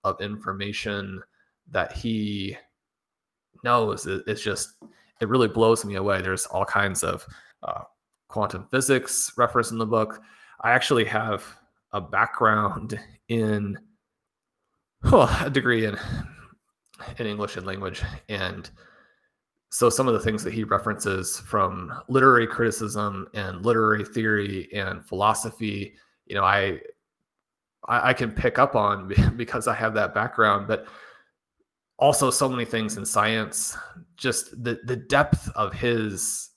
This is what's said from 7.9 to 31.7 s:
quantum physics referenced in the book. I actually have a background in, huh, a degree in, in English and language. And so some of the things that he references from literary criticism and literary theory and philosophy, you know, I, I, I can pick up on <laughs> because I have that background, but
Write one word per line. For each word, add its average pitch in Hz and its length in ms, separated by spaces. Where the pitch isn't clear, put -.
quantum 101 440
physics 131 680
referenced 120 340
in 113 60
the 113 80
book. 110 360
I 117 100
actually 127 340
have 107 400
a 101 100
background 107 1000
in, 104 480
huh, 143 420
a 147 40
degree 123 360
in, 101 120
in 113 100
English 104 300
and 92 80
language. 95 360
And 92 400
so 123 200
some 131 180
of 117 60
the 101 60
things 107 240
that 92 100
he 110 100
references 98 760
from 95 520
literary 127 400
criticism 104 840
and 92 320
literary 110 400
theory 104 680
and 101 320
philosophy, 104 920
you - 100
know, 98 80
I, 98 360
I, 123 220
I 131 40
can 117 180
pick - 280
up 135 160
on 101 360
<laughs> - 120
because 117 320
I 117 60
have 113 220
that 104 180
background, 104 540
but 110 200